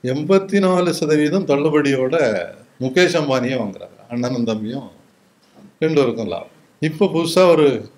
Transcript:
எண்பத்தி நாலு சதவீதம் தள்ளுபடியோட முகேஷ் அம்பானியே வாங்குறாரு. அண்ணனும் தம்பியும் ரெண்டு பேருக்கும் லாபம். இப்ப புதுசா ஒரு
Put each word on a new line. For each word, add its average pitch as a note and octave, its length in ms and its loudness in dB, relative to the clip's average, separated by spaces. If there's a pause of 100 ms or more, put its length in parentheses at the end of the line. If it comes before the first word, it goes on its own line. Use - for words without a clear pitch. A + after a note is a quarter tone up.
எண்பத்தி F#3 560 0
நாலு F3+ 340 2
சதவீதம் D3+ 520 0
தள்ளுபடியோட C#3 1000 0 (340)
முகேஷ் F3 380 2
அம்பானியே C3 380 -2
வாங்குறாரு. - 540 -10
அண்ணனும் B2 360 -4
தம்பியும் A2 560 -4 (760)
ரெண்டு D#3+ 220 2
பேருக்கும் A#2+ 260 -2
லாபம். - 200 -8 (320)
இப்ப D#3 260 0
புதுசா E3+ 440 2
ஒரு C#3+ 480 4